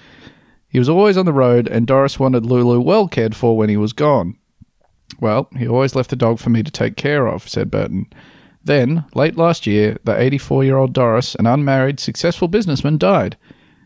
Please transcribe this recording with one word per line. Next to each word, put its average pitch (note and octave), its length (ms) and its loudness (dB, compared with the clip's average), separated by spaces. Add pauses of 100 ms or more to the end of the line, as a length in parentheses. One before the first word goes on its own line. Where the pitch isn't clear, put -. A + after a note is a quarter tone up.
(680)
"He C3 120 -2
was B2 80 2
always F#3+ 280 4
on F#3 100 0
the E3 60 2
road, B2 360 4
and A2+ 180 0
Doris C3+ 320 2
wanted B2+ 280 0
Lulu A#2+ 340 2
well F#3 260 2
cared A2+ 300 -2
for A#2 200 2
when G#2+ 120 0
he G#2 80 2
was G#2+ 160 -2
gone." C3 440 0 (840)
"Well, A2+ 360 -2
he A#2+ 120 -4
always C3 260 0
left C3 160 -2
the C3 60 -4
dog A#2 220 0
for - 120 -6
me A2+ 120 2
to - 80 -6
take A2+ 260 -4
care C#3+ 300 -2
of," - 220 -6
said G#2 220 -6
Burton. G#2 360 -4 (580)
Then, D3 400 0 (100)
late D#3 220 0
last E3 300 0
year, G#2 380 2
the G#2+ 140 0
eighty-four-year-old C3+ 760 0
Doris, A#2+ 400 0
an A2 120 0
unmarried, C3+ 540 0
successful E3+ 480 -4
businessman, E3 500 0
died. F3+ 380 0 (500)